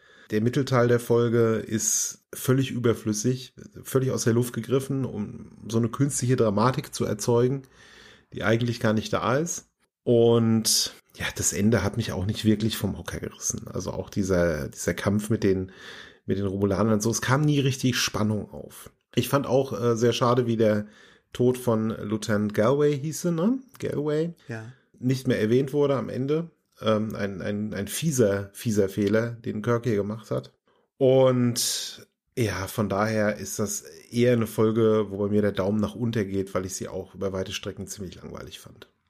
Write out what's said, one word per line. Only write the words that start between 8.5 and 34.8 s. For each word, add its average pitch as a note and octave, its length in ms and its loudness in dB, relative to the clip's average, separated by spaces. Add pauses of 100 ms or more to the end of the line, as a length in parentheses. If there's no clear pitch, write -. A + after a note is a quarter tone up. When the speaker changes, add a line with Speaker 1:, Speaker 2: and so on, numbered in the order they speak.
Speaker 1:
gar A2 120 2
nicht G#2+ 200 -2
da G2+ 240 0
ist. - 320 -6 (340)
Und A#2 920 4 (220)
ja, - 100 -8 (100)
das - 180 -2
Ende G#2 300 2
hat G2+ 140 -2
mich G#2 140 -2
auch F2+ 140 -4
nicht G#2 200 -4
wirklich G#2+ 320 2
vom G2 200 -2
Hocker - 220 -10
gerissen. - 480 -8
Also - 240 -6
auch - 180 -8
dieser, F2 600 0
dieser - 260 -4
Kampf G#2 340 -2
mit A2 140 0
den, F#2+ 280 2 (540)
mit G2+ 140 -2
den G2+ 80 -2
Romulanern G2 480 2
und G#2 80 0
so, A#2 80 0
es A2 100 -4
kam C3+ 200 2
nie D3 200 2
richtig C3 340 0
Spannung G#2+ 560 -2
auf. - 400 -18 (240)
Ich A#2+ 140 0
fand C#3 180 0
auch, C3 320 0
äh, A#2 160 2
sehr A#2 180 4
schade, B2 340 2
wie A2+ 100 0
der G#2+ 300 2 (440)
Tod B2 260 2
von A2 320 0
Lieutenant G#2 640 -2
Galway C#3+ 460 2
hieße, D#3+ 320 -4
ne? G#3 280 2 (200)
Galway. D3+ 540 -2 (160)
Speaker 2:
Ja. A2+ 160 -12 (340)
Speaker 1:
Nicht B2+ 280 -2
mehr G#2+ 120 2
erwähnt B2 320 2
wurde C#3+ 240 2
am G#2+ 140 -4
Ende. D3+ 400 -2 (320)
Ähm, G#2+ 340 2
ein, G2 260 -4
ein, G#2 320 -4
ein G2 140 -4
fieser, G#2+ 640 0
fieser G#2 340 0
Fehler, G#2+ 440 0
den G#2+ 320 -8
Kirk A#2 220 0
hier A2+ 100 0
gemacht G#2 360 -6
hat. B2+ 220 -6 (440)
Und B2+ 1080 2 (300)
ja, G2 300 -2
von G2+ 220 -4
daher G#2 480 0
ist - 220 -8
das G2+ 220 -4
eher A#2+ 520 0
eine A2+ 140 2
Folge, A2 640 2